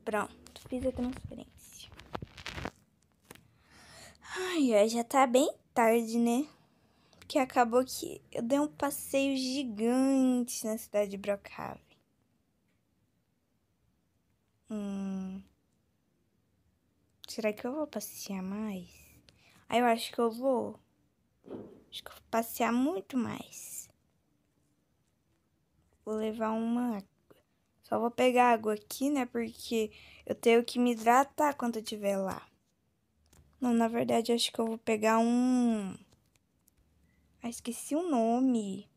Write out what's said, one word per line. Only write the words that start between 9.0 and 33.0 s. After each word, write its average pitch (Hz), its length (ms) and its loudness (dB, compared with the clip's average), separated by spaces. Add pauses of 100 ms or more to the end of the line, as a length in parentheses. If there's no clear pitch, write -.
gigante 254 1300 0
na 220 100 -4
cidade 208 360 -2
de 196 40 -8
Brookhaven. - 640 -8 (3000)
Hum. 196 720 -8 (1900)
Será 214 240 -2
que 214 120 -12
eu 247 80 -4
vou 302 140 -4
passear 202 560 -10
mais? 196 480 -8 (760)
Ah, 226 100 2
eu 247 60 4
acho 233 260 2
que - 80 -8
eu 233 100 2
vou. 226 520 -2 (1080)
Acho - 140 -14
que - 80 -16
eu - 40 -20
vou - 140 -20
passear 226 440 -2
muito 285 440 0
mais. - 720 -8 (2250)
Vou 220 120 -6
levar 220 340 -4
uma 226 460 0
água. 190 120 -10 (720)
Só 214 180 -2
vou 233 100 0
pegar 247 400 6
água 220 240 2
aqui, 254 340 -4
né? 285 160 0
Porque 226 680 -4 (340)
eu - 80 -2
tenho 233 300 6
que 240 160 -4
me 240 140 4
hidratar 262 640 4
quando 233 200 -4
eu 220 60 -6
estiver 202 340 -4
lá. 190 280 -6 (1160)